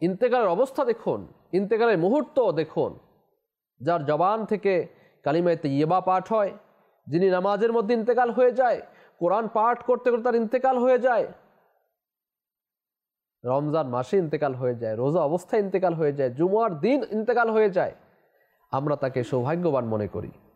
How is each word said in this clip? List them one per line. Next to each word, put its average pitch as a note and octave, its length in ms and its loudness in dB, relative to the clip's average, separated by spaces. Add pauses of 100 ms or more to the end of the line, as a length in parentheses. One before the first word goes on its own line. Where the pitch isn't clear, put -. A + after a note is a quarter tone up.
ইন্তেকালের A3 460 0
অবস্থা B3+ 380 0
দেখুন, E3+ 420 -4 (260)
ইন্তেকালের G#3 440 2
মুহূর্ত A3+ 540 0
দেখুন। D3 480 -4 (840)
যার D#3+ 240 -2
জবান F#3 400 0
থেকে G3 420 0 (360)
কালিমায়ে E3+ 320 2
তাইয়্যিবা D#3 460 0
পাঠ F#3 300 -2
হয়, G#3 260 0 (500)
যিনি E3+ 220 2
নামাজের G3+ 440 0
মধ্যে A#3 220 0
ইন্তেকাল A#3 360 2
হয়ে B3 200 4
যায়, A#3 300 0 (380)
কোরআন G3 280 0
পাঠ A#3 380 0
করতে B3 260 0
করতে A#3 120 0
তার A#3+ 120 2
ইন্তেকাল B3 420 0
হয়ে B3 220 4
যায়, A3 280 2 (2250)
রমজান D3 420 -2
মাসে B2+ 300 -2
ইন্তেকাল D3 360 -2
হয়ে B2 220 -2
যায়, A2+ 200 -6
রোজা C#3+ 240 0
অবস্থায় F3 420 0
ইন্তেকাল F#3 320 0
হয়ে D#3 200 0
যায়, C#3 160 -2
জুমার F3+ 500 0
দিন A#3+ 320 2
ইন্তেকাল A3+ 380 0
হয়ে A3 200 4
যায়, F3+ 260 -2 (760)
আমরা C#3 240 0
তাকে C3 280 -2
সৌভাগ্যবান C3+ 640 0
মনে G#2+ 220 -2
করি, F#2+ 240 -10 (240)